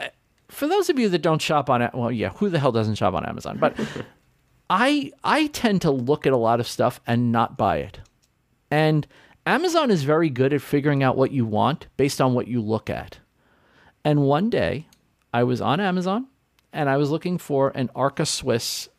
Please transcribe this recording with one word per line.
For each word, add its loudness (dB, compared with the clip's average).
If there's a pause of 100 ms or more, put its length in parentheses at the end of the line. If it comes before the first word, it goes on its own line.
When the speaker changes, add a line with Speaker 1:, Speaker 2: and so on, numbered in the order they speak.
(480)
Speaker 1:
for -6
those 2
of 0
you 2
that 2
don't 2
shop 0
on, 2
A-, 0
well, -2
yeah, -2
who -2
the 0
hell 2
doesn't 0
shop 0
on -2
Amazon? -8
But 0
Speaker 2:
<laughs> -14
Speaker 1:
I, 2 (100)
I 2
tend 0
to 2
look 0
at 4
a 4
lot 2
of -6
stuff -2
and 0
not 0
buy 2
it. -10 (680)
And 2 (400)
Amazon 0
is 2
very 2
good 0
at -2
figuring 0
out 2
what 2
you 0
want 0 (100)
based 0
on 2
what -2
you -2
look -4
at. -8 (840)
And 2
one 2
day, -2 (460)
I 2
was 0
on 0
Amazon, -2 (460)
and -2
I 2
was 0
looking -4
for 0
an -4
Arca -2
Swiss, -4 (100)